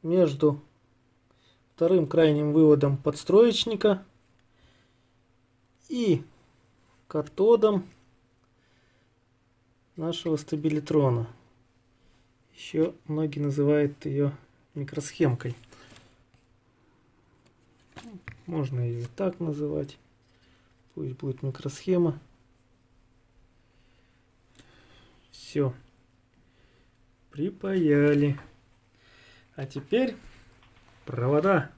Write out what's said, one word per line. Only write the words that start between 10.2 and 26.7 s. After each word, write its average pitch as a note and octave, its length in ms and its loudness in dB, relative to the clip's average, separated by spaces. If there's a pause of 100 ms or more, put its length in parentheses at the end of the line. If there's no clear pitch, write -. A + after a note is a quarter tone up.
стабилитрона. D3 920 0 (1300)
Ещё - 400 -4 (120)
многие D3+ 340 -6
называют D3 640 0
её C#3+ 280 -2 (420)
микросхемкой. C#3 800 -4 (3000)
Можно C3+ 340 -6
её A#2+ 240 -6
и - 20 -14 (100)
так F#3 240 -4
называть. D3 560 -6 (1000)
Пусть C3+ 200 -10
будет C3 280 -10
микросхема. D3 800 -2 (3000)
Всё. C#3 420 -4 (1600)